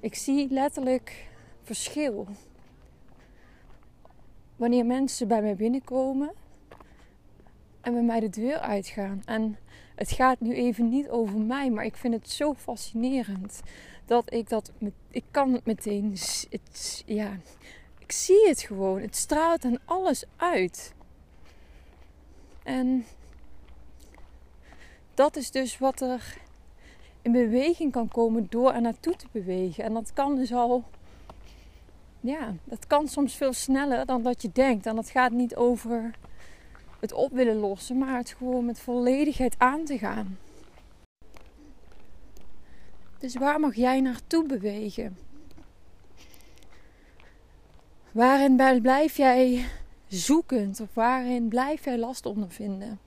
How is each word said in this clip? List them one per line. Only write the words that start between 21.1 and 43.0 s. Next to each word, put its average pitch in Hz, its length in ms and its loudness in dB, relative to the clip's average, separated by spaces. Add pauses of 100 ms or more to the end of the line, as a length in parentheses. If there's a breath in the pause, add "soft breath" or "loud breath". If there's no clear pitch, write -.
En 254 420 0 (2000 soft breath)
dat 285 220 4
is 269 160 -8
dus 262 260 -4
wat 262 240 -2
er 254 360 -6 (840 soft breath)
in 233 100 2
beweging 254 600 4
kan 233 160 -2
komen 226 420 2
door 247 240 4
er 240 80 0
naartoe 233 340 -2
te - 160 -18
bewegen. 185 520 -4
En 220 100 -2
dat 226 200 -6
kan 277 220 0
dus 254 180 -2
al, 247 300 2 (1400 soft breath)
ja, 254 340 -6 (100)
dat - 240 -12
kan 294 200 4
soms 285 280 -2
veel 262 180 0
sneller 269 520 0
dan 247 180 0
dat 247 180 0
je 220 120 -4
denkt. 254 320 4
En 220 100 -4
dat 226 140 -6
gaat 254 220 4
niet 240 240 0
over 233 560 0 (880 loud breath)
het - 140 -6
op 262 180 0
willen 240 240 4
lossen, 208 420 -2
maar 262 200 0
het 247 200 -8
gewoon 247 280 -2
met 240 140 -6
volledigheid 254 800 2
aan 277 260 4
te 277 140 -4
gaan. 196 400 -6 (2750 soft breath)